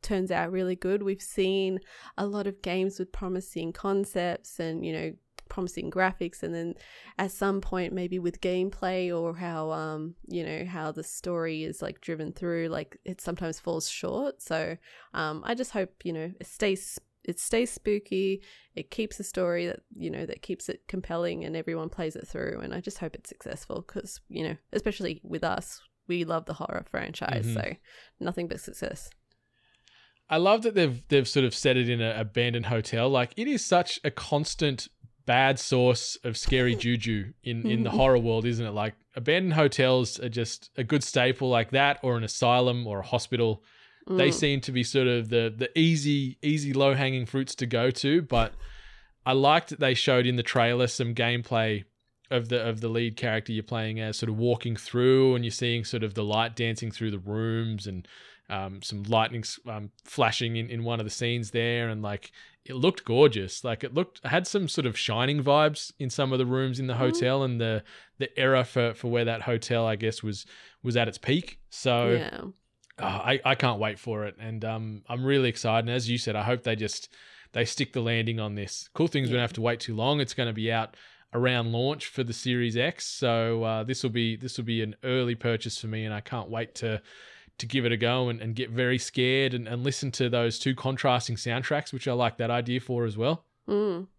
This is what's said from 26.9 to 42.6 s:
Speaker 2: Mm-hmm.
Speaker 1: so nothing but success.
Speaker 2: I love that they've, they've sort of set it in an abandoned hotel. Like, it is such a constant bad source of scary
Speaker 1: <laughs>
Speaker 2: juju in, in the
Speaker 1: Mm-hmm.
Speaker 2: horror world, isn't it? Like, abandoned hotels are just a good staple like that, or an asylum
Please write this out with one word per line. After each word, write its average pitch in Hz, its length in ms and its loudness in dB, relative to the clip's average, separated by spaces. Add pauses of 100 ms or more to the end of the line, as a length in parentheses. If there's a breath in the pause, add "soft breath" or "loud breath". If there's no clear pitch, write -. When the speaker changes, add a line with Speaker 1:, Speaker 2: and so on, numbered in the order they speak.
Speaker 2:
Mm-hmm. 117 80 -4
Speaker 1:
so - 220 -4 (440 loud breath)
nothing - 280 -4
but - 120 -8
success. - 500 -10 (1200 soft breath)
Speaker 2:
I 156 60 4
love 202 260 6
that 226 120 2
they've, 143 340 2
they've 135 200 6
sort 135 180 4
of 117 80 0
set 131 220 4
it 120 120 2
in 120 140 0
an 113 160 0
abandoned 117 480 0
hotel. 113 420 0
Like, 123 280 2
it 233 120 -2
is 269 160 0
such - 400 4
a 147 60 0
constant - 800 -2 (380)
bad 131 320 4
source 123 640 2
of 117 140 -4
scary 123 360 4
Speaker 1:
<laughs> 104 100 -4
Speaker 2:
juju 113 480 0 (100)
in, 117 240 -4
in 117 160 2
the 113 80 0
Speaker 1:
Mm-hmm. 104 80 0
Speaker 2:
horror 131 200 8
world, 113 280 2
isn't 120 180 0
it? 107 80 -4
Like, 107 220 -2 (220)
abandoned 160 380 2
hotels 131 680 4
are 123 80 -4
just 113 480 -4
a 127 80 -2
good 139 180 2
staple 127 480 2
like 117 200 2
that, 139 320 4
or 123 140 2
an 113 80 -2
asylum 123 600 2